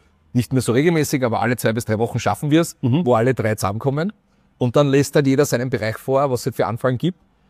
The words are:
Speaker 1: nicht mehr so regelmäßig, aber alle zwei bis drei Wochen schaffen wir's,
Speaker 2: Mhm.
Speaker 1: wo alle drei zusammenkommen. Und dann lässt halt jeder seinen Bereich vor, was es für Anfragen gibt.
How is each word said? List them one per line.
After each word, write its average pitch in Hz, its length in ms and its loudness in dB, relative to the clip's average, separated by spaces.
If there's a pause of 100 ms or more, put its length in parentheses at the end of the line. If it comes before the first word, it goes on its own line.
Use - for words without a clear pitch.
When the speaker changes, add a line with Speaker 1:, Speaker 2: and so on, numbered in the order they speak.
(340)
Speaker 1:
nicht 123 180 0
mehr 131 100 2
so 117 120 -2
regelmäßig, 151 500 2
aber 110 160 -2
alle 117 160 0
zwei 117 160 -2
bis 113 140 -4
drei 110 120 -2
Wochen 117 220 -2
schaffen 107 320 -2
wir's, 160 300 2
Speaker 2:
Mhm. 139 240 2
Speaker 1:
wo 123 100 4
alle 120 180 2
drei 110 220 -2
zusammenkommen. 139 560 -4 (460)
Und 123 180 0
dann 147 140 4
lässt 139 260 2
halt 151 100 4
jeder 135 200 4
seinen 127 240 -4
Bereich 110 260 -4
vor, 135 340 0
was 123 160 -4
es 127 80 -4
für - 120 -2
Anfragen 120 320 -2
gibt. 170 200 -2 (320)